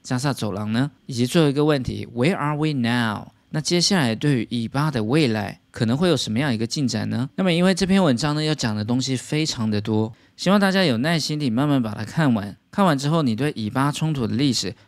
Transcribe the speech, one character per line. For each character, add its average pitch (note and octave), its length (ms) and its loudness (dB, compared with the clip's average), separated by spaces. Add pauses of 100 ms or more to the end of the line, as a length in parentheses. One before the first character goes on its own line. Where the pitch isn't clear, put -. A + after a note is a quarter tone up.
加 B2+ 160 -4
萨 C3+ 160 0
走 G#2+ 180 -4
廊 G#2+ 200 -4
呢？ C3 180 0 (160)
以 C#3 80 -10
及 B2 140 0
最 E3 160 4
后 D3 40 4
一 C#3 60 2
个 D3 100 0
问 D3 200 2
题， G#2+ 320 -8
Where D3 200 2
are D3 200 -2
we D3+ 180 0
now？ A#2 540 -2 (240)
那 D#3 100 -4
接 F3 180 0
下 F3+ 200 2
来 A2+ 160 2
对 C#3+ 240 0
于 G#2 100 -4
以 A#2 180 -4
巴 D3 220 -2
的 A#2+ 140 -2
未 C3+ 240 2
来 G#2 420 -4
可 - 160 -2
能 A#2 100 2
会 F3 140 2
有 C#3+ 80 4
什 - 140 -4
么 A2 80 0
样 D3 120 0
一 A2 60 0
个 A#2 80 -2
进 C#3 220 -2
展 G#2+ 240 -2
呢？ A#2+ 240 -4
那 F#3+ 80 -2
么 F3+ 100 2
因 F3 100 2
为 F#3 120 4
这 F#3+ 100 0
篇 F#3+ 180 4
文 C3 140 4
章 D3 160 -2
呢 D3+ 100 -2
要 D#3 120 0
讲 A2+ 200 -2
的 G#2 80 -2
东 A#2+ 160 0
西 C3 160 -2
非 D3+ 300 -2
常 A2+ 240 -2
的 G#2 100 0
多， A2 320 0 (240)
希 - 140 -2
望 G3+ 100 6
大 F#3+ 120 4
家 F#3+ 120 2
有 B2 140 2
耐 D#3 220 0
心 D3+ 200 -4
地 C#3 120 0
慢 C#3 180 2
慢 C#3 100 4
把 A2 140 -2
它 G#2+ 100 -6
看 C3+ 300 2
完。 G2+ 240 -4 (140)
看 G3+ 120 2
完 D#3 140 4
之 C#3 120 -2
后， E3 120 2
你 A#2 140 0
对 C#3+ 200 -2
以 G#2+ 140 -4
巴 C3+ 220 0
冲 D#3 200 -2
突 C3 140 -2
的 G#2 100 -2
历 C3+ 160 2
史 G2+ 240 -4 (120)